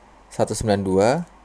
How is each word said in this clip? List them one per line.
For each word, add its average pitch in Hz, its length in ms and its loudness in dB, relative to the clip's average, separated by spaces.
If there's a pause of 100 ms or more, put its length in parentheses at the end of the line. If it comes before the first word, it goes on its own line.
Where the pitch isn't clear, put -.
(320)
satu 110 240 -4
sembilan 101 320 0
dua 104 320 2 (260)